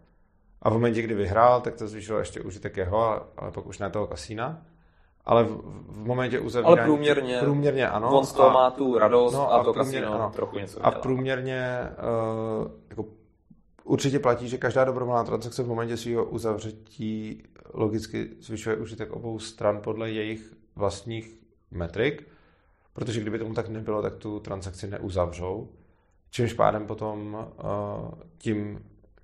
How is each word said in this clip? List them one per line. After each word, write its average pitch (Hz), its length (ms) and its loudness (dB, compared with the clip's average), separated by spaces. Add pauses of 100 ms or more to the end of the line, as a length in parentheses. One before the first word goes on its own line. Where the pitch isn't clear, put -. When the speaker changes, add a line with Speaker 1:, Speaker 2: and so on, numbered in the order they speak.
(640)
Speaker 1:
A 110 80 4
v - 20 2
momentě, 113 300 2
kdy 113 120 -4
vyhrál, 110 460 6
tak 113 160 -6
to 110 120 -8
zvýšilo 107 300 -6
ještě - 220 -6
užitek 98 360 -10
jeho, 95 260 0
ale, 113 180 0 (160)
ale 98 140 -10
pak - 160 -10
už - 120 -14
ne 98 120 -4
toho 104 160 -2
kasína. 120 560 -8 (600)
Ale 113 200 6
v, 107 120 -2 (320)
v 107 180 -12
momentě 123 340 -2
uzavírání 123 380 6
Speaker 2:
Ale - 80 4
průměrně, 143 540 2
Speaker 1:
průměrně 143 500 2
ano. 120 280 4
Speaker 2:
on 135 80 4
z 131 60 -10
toho 131 180 8
Speaker 1:
A - 20 4
Speaker 2:
má 127 180 8
tu 131 280 2
radost 120 360 6
Speaker 1:
no, 139 180 2
Speaker 2:
a 117 80 8
Speaker 1:
a 120 40 0
Speaker 2:
to 117 80 4
Speaker 1:
průměr-, - 120 2 (200)
Speaker 2:
kasino 107 160 -2
Speaker 1:
ano. 107 140 -2
Speaker 2:
trochu 104 240 -4
něco 98 280 -8
Speaker 1:
A - 20 10
Speaker 2:
udělá. - 140 2
Speaker 1:
průměrně, 131 580 -2 (220)
eh, - 80 -8 (1000)
jako 107 140 -8 (800)
určitě 139 340 2
platí, 120 300 2
že 123 100 -4
každá 131 260 2
dobrovolná 123 400 0
transakce 113 380 -4
v 120 60 -2
momentě 117 280 -4
svého 117 280 -2
uzavřetí 107 1200 -6 (300)
logicky 110 580 -2 (100)
zvyšuje 110 360 -4
užitek 110 360 -10
obou 113 260 -8
stran 107 440 0
podle 110 280 -4
jejich 110 440 -6 (220)
vlastních 113 600 -4 (340)
metrik, 98 580 -2 (640)
protože 110 280 -4
kdyby 107 180 -4
tomu 113 160 -6
tak 110 140 -4
nebylo, 110 340 -4
tak 104 140 -4
tu 104 240 -8
transakci 98 460 -10
neuzavřou. 90 840 -4 (600)
Čímž 117 220 0
pádem 104 340 4
potom, 107 600 -6 (120)
eh, - 40 -14 (760)
tím, 104 460 -4 (400)